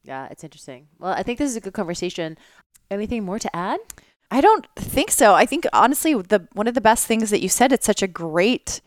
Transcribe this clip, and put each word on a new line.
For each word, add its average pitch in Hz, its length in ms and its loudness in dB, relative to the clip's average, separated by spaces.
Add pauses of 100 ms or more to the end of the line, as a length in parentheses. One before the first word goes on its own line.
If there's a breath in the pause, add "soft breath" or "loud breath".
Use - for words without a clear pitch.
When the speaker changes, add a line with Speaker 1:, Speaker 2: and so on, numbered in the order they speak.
Speaker 1:
Yeah, 135 280 -14
it's 156 140 -20
interesting. 147 420 -20 (100)
Well, 185 140 -8
I 180 120 -4
think 240 140 -6
this 285 120 -2
is 226 80 -8
a 202 40 -8
good 190 120 -14
conversation. 175 640 -6 (520 soft breath)
Anything 214 360 -6
more 190 140 -6
to - 140 -8
add? 196 260 -6 (500 loud breath)
Speaker 2:
I 247 100 0
don't 381 260 6 (120)
think - 340 -2
so. 214 220 6
I 160 120 6
think, 311 280 -6
honestly, 262 400 2
the, 190 400 0
one 214 140 -4
of 240 80 -2
the 254 60 0
best 220 260 2
things 220 220 0
that 208 120 0
you 185 80 -2
said, 254 240 2
it's - 120 0
such - 160 0
a 196 60 -2
great 170 800 -2